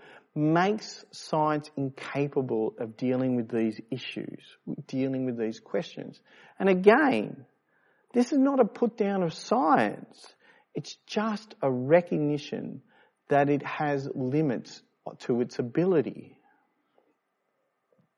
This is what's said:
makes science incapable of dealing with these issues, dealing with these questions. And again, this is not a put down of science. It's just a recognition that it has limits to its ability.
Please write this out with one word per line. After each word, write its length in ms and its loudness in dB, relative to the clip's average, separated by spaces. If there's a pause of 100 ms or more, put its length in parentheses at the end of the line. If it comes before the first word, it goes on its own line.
(340)
makes 800 0
science 640 -2
incapable 1000 -2
of 180 -10
dealing 400 0
with 120 -4
these 300 0 (100)
issues, 540 -10 (440)
dealing 380 -2
with 120 -4
these 240 -4
questions. 580 -8 (400)
And 80 0
again, 800 4 (680)
this 200 2
is 60 4
not 200 4
a 60 6
put 320 -2
down 260 0
of 100 -2
science. 1000 0 (380)
It's 320 -10
just 560 -4
a 100 2
recognition 1080 0 (480)
that 200 4
it 160 0
has 480 -4
limits 680 -2 (380)
to 220 0
its 160 -6
ability. 800 0 (1800)